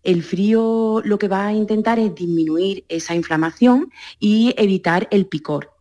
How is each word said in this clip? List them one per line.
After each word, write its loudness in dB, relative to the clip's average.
El 0
frío 0
lo 0
que -2
va -2
a -2
intentar 0
es 0
disminuir -2
esa -6
inflamación 2
y 2
evitar 0
el 2
picor. -6